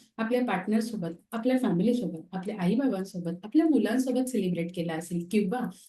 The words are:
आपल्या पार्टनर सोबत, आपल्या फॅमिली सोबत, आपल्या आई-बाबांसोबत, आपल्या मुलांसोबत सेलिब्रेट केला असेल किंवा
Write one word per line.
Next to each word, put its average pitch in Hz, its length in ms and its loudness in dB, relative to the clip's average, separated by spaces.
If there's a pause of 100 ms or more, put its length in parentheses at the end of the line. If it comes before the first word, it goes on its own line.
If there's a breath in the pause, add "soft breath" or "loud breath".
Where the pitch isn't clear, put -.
(160 loud breath)
आपल्या 240 280 0
पार्टनर 214 360 0
सोबत, 185 280 -4 (240)
आपल्या 254 260 2
फॅमिली 208 360 2
सोबत, 175 260 -4 (120)
आपल्या 190 260 -6
आई-बाबांसोबत, 190 760 0 (120)
आपल्या 320 220 4
मुलांसोबत 254 640 2
सेलिब्रेट 175 480 -2
केला 165 160 -2
असेल 170 380 -4
किंवा 208 400 0 (180 loud breath)